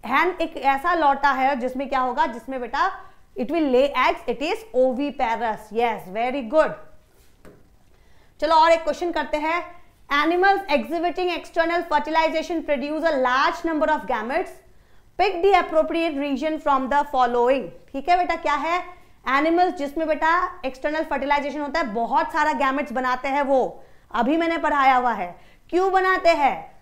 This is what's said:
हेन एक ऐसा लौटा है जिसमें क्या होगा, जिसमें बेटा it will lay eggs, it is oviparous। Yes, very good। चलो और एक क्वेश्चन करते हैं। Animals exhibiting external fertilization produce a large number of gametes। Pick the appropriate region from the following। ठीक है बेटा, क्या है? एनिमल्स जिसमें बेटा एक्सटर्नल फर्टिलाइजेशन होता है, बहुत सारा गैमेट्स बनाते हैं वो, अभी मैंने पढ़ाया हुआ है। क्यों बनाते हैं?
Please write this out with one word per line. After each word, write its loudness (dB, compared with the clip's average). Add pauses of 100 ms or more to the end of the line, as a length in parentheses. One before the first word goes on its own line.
हेन 0
एक -6
ऐसा 0
लौटा 2
है 2
जिसमें -4
क्या -2
होगा, 0
जिसमें -8
बेटा -2 (500)
it -4
will 2
lay 6 (180)
eggs, 0
it -4
is -4 (120)
oviparous। -2
Yes, -2
very -2 (120)
good। 4 (1700)
चलो 4
और 8
एक 4
क्वेश्चन -2
करते -4
हैं। -2 (500)
Animals 2
exhibiting -2
external -2
fertilization 0
produce -2
a -2 (120)
large 2
number 0
of -2
gametes। -4 (680)
Pick 2
the 6
appropriate 0
region -4
from 0
the 2 (140)
following। 2 (220)
ठीक -6
है 6
बेटा, 0
क्या -2
है? -2 (460)
एनिमल्स 2
जिसमें -4
बेटा 2 (300)
एक्सटर्नल -4
फर्टिलाइजेशन -2
होता -2
है, -4
बहुत 0
सारा 2
गैमेट्स -2
बनाते -4
हैं 0
वो, 0 (280)
अभी 0
मैंने 0
पढ़ाया 4
हुआ 2
है। -8 (340)
क्यों 2
बनाते 2
हैं? 2 (260)